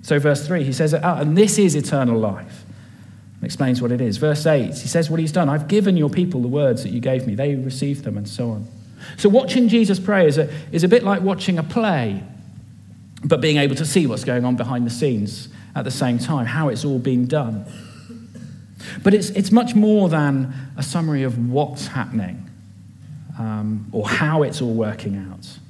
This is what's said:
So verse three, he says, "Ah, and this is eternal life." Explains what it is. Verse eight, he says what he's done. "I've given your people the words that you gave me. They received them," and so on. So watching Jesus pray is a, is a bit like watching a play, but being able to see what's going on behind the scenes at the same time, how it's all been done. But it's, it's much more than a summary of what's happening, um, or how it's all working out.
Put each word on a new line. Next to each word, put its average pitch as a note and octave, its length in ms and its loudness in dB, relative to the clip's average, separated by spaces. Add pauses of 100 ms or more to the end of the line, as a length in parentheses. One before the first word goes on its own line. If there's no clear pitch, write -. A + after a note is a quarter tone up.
So D3 180 2
verse C#3+ 260 2
three, D#3+ 180 0
he C3+ 100 -2
says, D#3 200 2
"Ah, D#3 260 0
and D3 180 2
this G#3 200 6
is F#3 180 4
eternal C3+ 440 2
life." G2+ 460 -4 (760)
Explains B2+ 400 0
what A#2+ 100 0
it B2 100 0
is. A2 160 0
Verse D3 280 0
eight, C#3+ 300 2
he - 120 -10
says E3 220 0
what E3 100 0
he's D#3+ 120 -2
done. E3 180 2
"I've D3+ 180 -2
given G3 300 4
your D3 120 2
people F3 320 0
the B2 60 0
words C3 360 2
that G2 60 -6
you A#2+ 100 -2
gave C3 260 -2
me. G#2+ 80 -2
They C#3 220 0
received C3+ 480 -4
them," G#2 140 -4
and G2+ 100 -6
so A#2 240 -4
on. G#2+ 160 -8 (500)
So G#3 120 4
watching B3 400 4
Jesus G3+ 280 4
pray F#3+ 300 4
is D3 100 4
a, D3+ 160 0 (200)
is E3 100 2
a F3+ 40 4
bit A#3 160 6
like G3 180 0
watching F#3+ 360 0
a D#3 60 -2
play, D3+ 580 0 (1040)
but C#3+ 160 2
being D3+ 180 2
able C#3+ 180 2
to D#3 100 -4
see D#3+ 200 2
what's G#2+ 200 -4
going B2 180 0
on B2 140 0
behind B2 280 -2
the A#2 60 -2
scenes A#2 560 -2 (260)
at C3 120 -6
the C3 60 -6
same B2 280 0
time, C3+ 260 -2
how C#3 220 -2
it's B2 160 -2
all C#3 160 0
been B2 260 0
done. A#2+ 400 -2 (1400)
But G3 100 6
it's, G#3 160 2
it's - 220 0
much A#3+ 220 4
more G#3 360 4
than C#3 440 0 (220)
a C#3 80 -6
summary D3+ 400 -2
of A#2+ 260 -2
what's C#3 380 -2
happening, A2 600 -6 (880)
um, G#2+ 560 -4
or G#2+ 140 -2
how D#3 360 0
it's - 180 -4
all A#2 120 -2
working G#2 420 -4
out. F#2 320 -12 (220)